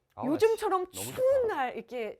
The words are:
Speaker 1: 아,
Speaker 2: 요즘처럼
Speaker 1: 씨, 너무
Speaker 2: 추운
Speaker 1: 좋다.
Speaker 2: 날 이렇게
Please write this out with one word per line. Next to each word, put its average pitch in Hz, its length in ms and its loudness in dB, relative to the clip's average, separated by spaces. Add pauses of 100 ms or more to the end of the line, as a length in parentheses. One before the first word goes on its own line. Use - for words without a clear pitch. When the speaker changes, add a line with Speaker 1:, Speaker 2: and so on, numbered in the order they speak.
(160)
Speaker 1:
아, - 100 -8
Speaker 2:
요즘처럼 381 680 2
Speaker 1:
씨, - 80 -12
너무 - 160 -10
Speaker 2:
추운 523 280 4
Speaker 1:
좋다. 427 120 0
Speaker 2:
날 262 220 -4
이렇게 226 420 -8